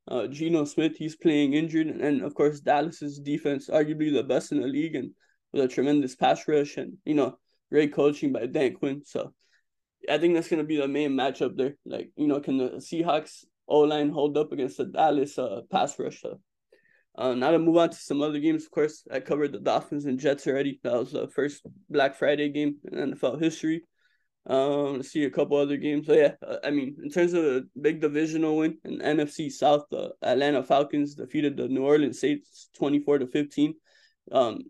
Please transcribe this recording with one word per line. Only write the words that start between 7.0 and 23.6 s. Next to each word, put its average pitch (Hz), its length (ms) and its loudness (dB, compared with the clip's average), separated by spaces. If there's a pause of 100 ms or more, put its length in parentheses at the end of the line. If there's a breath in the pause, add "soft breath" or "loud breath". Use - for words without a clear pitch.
you 156 80 -2
know, 131 240 0 (340)
great 147 220 4
coaching 147 400 2
by 120 140 -4
Dan 131 260 0
Quinn. 143 320 -6
So - 280 -8 (760)
I 151 80 2
think 170 160 4
that's 165 160 0
gonna 156 160 0
be 151 120 -2
the 139 120 0
main 143 220 -2
matchup 135 440 -2
there. 139 200 -2 (100)
Like, 113 320 -10
you 151 100 0
know, 143 140 0
can 143 160 -2
the 127 200 -2
Seahawks 156 680 -4 (220)
O-line 147 420 4
hold 147 280 0
up 151 140 0
against 127 260 -4
the 131 80 -4
Dallas, 147 520 0
uh, 113 320 -4
pass - 280 -2
rush? - 240 -8
So, - 180 -12 (800 soft breath)
uh, 127 160 0
now 127 180 2
to 165 80 4
move 165 180 4
on 170 120 6
to 165 60 -10
some 143 260 -4
other 147 180 -2
games. 156 260 0
Of - 60 -20
course, 151 400 -2
I 135 80 -4
covered 147 320 -2
the - 80 -10
Dolphins 143 460 -2
and 131 140 -2
Jets 143 280 0
already. 139 360 -2
That 120 100 -2
was 123 180 -2
the - 160 -4
first 143 380 -4 (240)
Black 139 260 2
Friday 147 340 0
game 147 280 -2 (120)
in - 80 -8
N 143 160 -4
F 143 100 -4
L 131 140 0
history. 160 460 -2 (640)